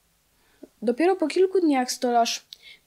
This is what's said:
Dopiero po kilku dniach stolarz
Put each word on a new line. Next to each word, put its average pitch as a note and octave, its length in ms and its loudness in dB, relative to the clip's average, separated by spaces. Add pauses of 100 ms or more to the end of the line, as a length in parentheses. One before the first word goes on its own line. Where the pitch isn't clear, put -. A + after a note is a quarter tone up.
(800)
Dopiero D4+ 340 0
po D#4+ 120 -2
kilku F#4+ 340 0
dniach C4+ 300 0
stolarz A#3+ 540 0 (420)